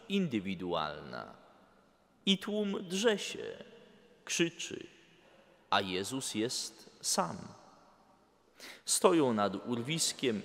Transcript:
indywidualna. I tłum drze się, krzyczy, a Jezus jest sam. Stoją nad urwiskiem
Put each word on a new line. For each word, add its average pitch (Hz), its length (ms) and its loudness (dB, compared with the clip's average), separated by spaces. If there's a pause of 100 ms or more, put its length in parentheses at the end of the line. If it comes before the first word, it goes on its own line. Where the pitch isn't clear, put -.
indywidualna. 85 1200 -2 (920)
I 190 120 4
tłum 208 440 -2
drze 196 360 2
się, - 460 -8 (600)
krzyczy, - 640 -2 (800)
a 101 120 4
Jezus 98 540 -2
jest - 540 -2 (120)
sam. - 360 0 (1500)
Stoją 160 480 6
nad 101 340 2
urwiskiem 120 760 0